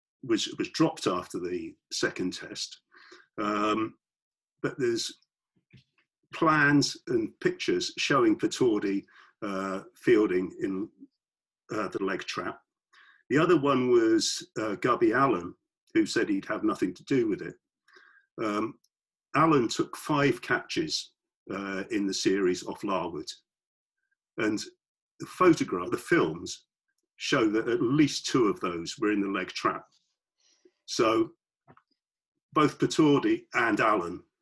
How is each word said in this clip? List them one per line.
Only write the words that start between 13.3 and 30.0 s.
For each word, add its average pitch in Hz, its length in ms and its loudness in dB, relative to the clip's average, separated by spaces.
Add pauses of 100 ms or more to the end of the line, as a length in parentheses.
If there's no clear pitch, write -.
The 131 80 4
other 175 200 6
one 131 320 2
was, 113 540 4 (160)
uh, 107 140 -4
Gubby 113 380 2
Allen, 117 420 0 (400)
who 110 100 4
said 101 240 0
he'd 98 180 -2
have 104 180 -4
nothing 98 300 -2
to - 100 -20
do 120 240 0
with 87 140 -4
it. 87 120 -12 (880)
Um, 107 320 -4 (640)
Allen 143 320 4
took - 280 -4
five 143 460 0
catches, - 680 -4 (420)
uh, 98 380 -6
in 101 160 0
the 92 60 -4
series 95 520 0
off - 160 -12
Larwood. 87 480 -4 (1080)
And 110 220 0 (580)
the - 80 -14
photograph, 131 640 2
the 117 80 -2
films, 90 680 -2 (520)
show 120 340 0
that 113 180 -2
at 120 140 0
least 139 440 2
two 123 220 2
of 92 120 -2
those 85 380 -6
were 107 140 0
in 104 80 0
the 98 80 -2
leg 95 200 -4
trap. - 360 -6 (1000)